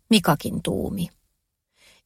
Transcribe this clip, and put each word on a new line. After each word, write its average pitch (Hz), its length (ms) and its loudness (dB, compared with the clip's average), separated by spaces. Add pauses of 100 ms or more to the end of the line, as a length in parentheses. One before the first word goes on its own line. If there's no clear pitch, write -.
Mikakin - 540 2
tuumi. - 460 -4 (960)